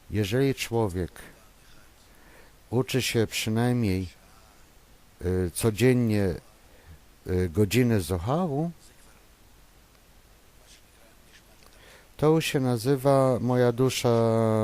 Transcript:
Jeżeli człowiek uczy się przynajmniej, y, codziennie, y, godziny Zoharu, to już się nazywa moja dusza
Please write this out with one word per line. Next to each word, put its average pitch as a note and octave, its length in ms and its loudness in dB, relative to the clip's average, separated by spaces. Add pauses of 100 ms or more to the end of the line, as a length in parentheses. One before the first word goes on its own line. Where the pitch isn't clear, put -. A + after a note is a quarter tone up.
(100)
Jeżeli A#2 440 0
człowiek F#2 560 -4 (1600)
uczy B2+ 320 -2
się A2+ 240 0
przynajmniej, A2 840 -2 (1160)
y, F#2 300 -2
codziennie, A2 800 2 (920)
y, F2+ 220 -2
godziny G#2 520 2
Zoharu, C3+ 720 -2 (3500)
to D3+ 120 2
już D#3+ 180 4
się D3 140 -2
nazywa C3 800 2
moja B2 320 2
dusza B2 380 0 (540)